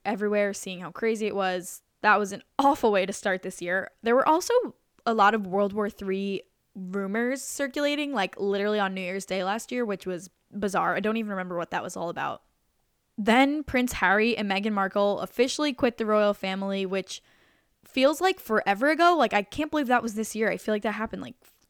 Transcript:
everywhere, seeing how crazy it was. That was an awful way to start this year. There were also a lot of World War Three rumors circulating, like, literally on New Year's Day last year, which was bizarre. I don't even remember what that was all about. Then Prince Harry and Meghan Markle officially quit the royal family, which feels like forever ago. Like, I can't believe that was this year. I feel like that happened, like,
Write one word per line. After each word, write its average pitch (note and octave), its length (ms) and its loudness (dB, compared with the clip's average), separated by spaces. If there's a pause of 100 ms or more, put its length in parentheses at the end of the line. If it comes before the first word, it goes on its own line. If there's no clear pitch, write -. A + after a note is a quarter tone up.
everywhere, G#3 480 0
seeing F#3 280 -10
how F3 100 -10
crazy A3 380 -2
it G3+ 80 -4
was. F#3 460 -4 (200)
That G#3 160 6
was G3 140 -2
an - 100 -12 (160)
awful C#4 320 4
way G3 160 2
to G3+ 60 -6
start F#3 300 -2
this F#3 200 -10
year. F3+ 280 -2 (120)
There A#3 140 2
were C4+ 120 4
also E4+ 240 2 (540)
a A3+ 80 2
lot G#3 200 6
of G#3 120 -2
World G3 260 0
War G#3 160 -2
Three G3 540 -4 (320)
rumors G3+ 680 -4
circulating, C#4+ 720 -2
like, F#3+ 280 -2
literally G3+ 400 0
on F#3+ 120 0
New F#3+ 80 -6
Year's F#3 240 -6
Day F#3 200 -4
last G#3 260 -6
year, B3 140 -2
which G3+ 200 -6
was F#3 240 -8 (220)
bizarre. F3+ 460 -2
I F#3 40 -2
don't G#3+ 160 -2
even G#3+ 140 -6
remember F#3 260 -6
what E3+ 140 -6
that - 140 -4
was - 120 -10
all F3 120 -6
about. C#3+ 340 -6 (720)
Then C4+ 460 4
Prince B3 320 -2
Harry G#3 420 2
and G#3 140 -4
Meghan G3+ 220 -2
Markle G3+ 480 0
officially C4+ 520 -2
quit A#3+ 240 0
the A3+ 100 -4
royal G#3 280 4
family, G3 500 -4
which F#3+ 380 -6 (640)
feels C#4+ 360 2
like F#4 200 2
forever G#3+ 500 4
ago. E4+ 260 6
Like, B3 160 4
I G#3 100 2
can't D4+ 280 -4
believe D4+ 160 0
that B3 160 4
was A3+ 120 -6
this G#3+ 200 -4
year. G#3+ 160 2
I F3 60 -2
feel G#3+ 180 -2
like G#3 80 -2
that G#3+ 100 -2
happened, G#3 300 -6
like, - 140 -14 (340)